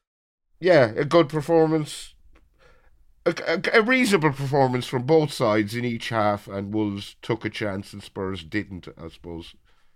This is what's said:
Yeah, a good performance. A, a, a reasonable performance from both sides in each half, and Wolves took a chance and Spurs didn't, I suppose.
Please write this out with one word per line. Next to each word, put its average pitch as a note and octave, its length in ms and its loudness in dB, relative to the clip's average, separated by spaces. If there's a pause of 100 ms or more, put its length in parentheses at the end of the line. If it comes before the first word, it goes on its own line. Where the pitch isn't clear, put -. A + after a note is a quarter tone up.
(640)
Yeah, D3 340 6
a C#3+ 80 0
good D#3 240 4
performance. D#3 840 0 (1120)
A, E3+ 80 4 (140)
a, E3+ 320 2
a - 20 6
reasonable G#3 500 2
performance C3 540 0
from B2+ 180 -4
both D3+ 300 2
sides G#2+ 420 0
in A#2+ 80 -6
each A#2 260 -6
half, G#2 380 0
and G2+ 260 -8
Wolves G#2 480 -4
took - 220 -4
a G#2+ 60 -4
chance G2+ 440 -8
and G2+ 80 -16
Spurs F#2+ 420 -8
didn't, F#2+ 440 -8 (100)
I E2 120 -14
suppose. E2+ 460 -16 (400)